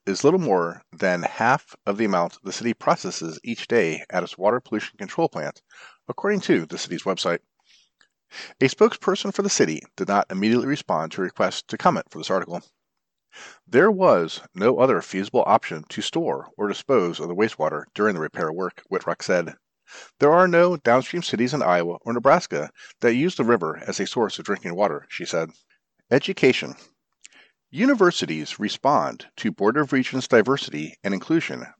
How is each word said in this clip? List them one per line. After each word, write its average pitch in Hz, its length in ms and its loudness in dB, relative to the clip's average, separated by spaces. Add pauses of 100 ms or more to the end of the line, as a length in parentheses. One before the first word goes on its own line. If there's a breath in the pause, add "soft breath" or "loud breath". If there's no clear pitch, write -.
is 95 160 -2
little 165 160 4
more 92 440 0 (100)
than 87 300 0
half - 520 -2 (120)
of 101 100 -2
the 113 80 0
amount 87 400 0
the 92 80 -10
city 117 200 -4
processes 87 680 -4
each 117 240 -8
day 82 440 0
at 90 120 -2
its - 160 -12
water 104 220 0
pollution - 360 -6
control 156 320 -4
plant, 73 320 -8 (460 loud breath)
according 202 360 -2
to 92 240 2
the 90 120 -10
city's - 240 -8
website. 90 380 -2 (1200 loud breath)
A 131 80 4
spokesperson - 640 0
for - 80 0
the 202 80 -2
city 80 300 0 (160)
did 95 100 -4
not 98 240 0
immediately 107 380 0
respond 80 420 -2
to 98 120 -6
a - 20 0
request 92 420 -4
to 113 100 -8
comment 135 340 0
for - 80 -16
this - 120 -10
article. 92 320 -2 (1040 loud breath)
"There 180 240 6
was 143 500 2 (140)
no 110 240 2
other 117 240 4
feasible 104 460 -2
option 90 400 2
to - 120 -8
store 117 560 -4
or 104 120 -2
dispose 95 500 0
of 76 80 -6
the 87 80 -6
wastewater 78 580 0
during 104 220 2
the 82 60 -6
repair 80 320 -4
work," 90 360 -8
Whitrock 90 360 -4
said. 87 320 0 (640 loud breath)
"There 143 120 6
are 180 140 6
no 175 300 4
downstream 131 480 2
cities 120 280 0
in 143 100 -2
Iowa 87 400 0
or 117 100 -6
Nebraska 120 580 2 (300 loud breath)
that 120 160 2
use 165 180 0
the - 80 -2
river 95 460 0
as - 100 -6
a - 80 -4
source 110 320 -2
of - 60 -14
drinking 92 320 -6
water," 87 320 -2
she - 160 -12
said. 82 260 -4 (600)
"Education. 127 640 2 (920 loud breath)
Universities 170 920 0
respond 104 640 -2 (120)
to 110 120 -2
Board 104 260 0
of 147 160 0
Regents 131 360 -2
diversity 135 760 2
and - 100 -4
inclusion 101 540 -4 (140)